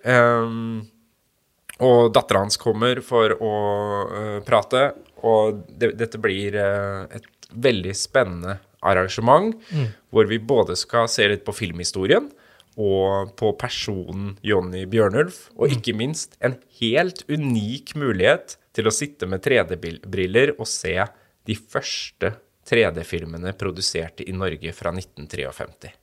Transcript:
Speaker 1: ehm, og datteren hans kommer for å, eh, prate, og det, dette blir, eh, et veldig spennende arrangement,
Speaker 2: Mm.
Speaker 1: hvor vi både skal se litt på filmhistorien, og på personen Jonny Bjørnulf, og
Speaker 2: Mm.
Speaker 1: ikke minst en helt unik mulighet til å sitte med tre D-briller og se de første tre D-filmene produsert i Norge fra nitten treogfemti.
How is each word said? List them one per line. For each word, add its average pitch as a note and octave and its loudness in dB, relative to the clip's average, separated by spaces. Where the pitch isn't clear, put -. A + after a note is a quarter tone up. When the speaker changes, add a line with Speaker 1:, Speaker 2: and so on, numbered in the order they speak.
Speaker 1:
ehm, A#2 2
og A#2+ 6
datteren G2 4
hans G#2 -2
kommer A#2+ 0
for A2+ 2
å, A2 -2
eh, G#2 -6
prate, B2+ 2
og G#2+ 2
det, - -2
dette F#2+ -6
blir, G2+ -2
eh, G2 -2
et - -16
veldig G#2+ 0
spennende F#2+ -2
arrangement, A#2 4
Speaker 2:
Mm. C#3 0
Speaker 1:
hvor A2 6
vi A2 -2
både A2 2
skal A#2 0
se G#2 2
litt G2+ 0
på G#2 -6
filmhistorien, G2 0
og G2+ 0
på G#2+ 0
personen G2 -8
Jonny F#2 -2
Bjørnulf, A2 0
og C#3 2
Speaker 2:
Mm. C3 0
Speaker 1:
ikke A2+ -4
minst C3+ -6
en B2+ -2
helt D#3 0
unik C3+ -2
mulighet C3 0
til G#2+ -4
å G#2 4
sitte C#3+ -6
med F#2+ -4
tre B2 4
D-briller F#2 -2
og A2 -8
se F2+ -2
de G#2 -4
første - -6
tre A2 4
D-filmene E2 -8
produsert F2+ -6
i F#2 -10
Norge F2 -6
fra - -6
nitten E2+ -12
treogfemti. - -10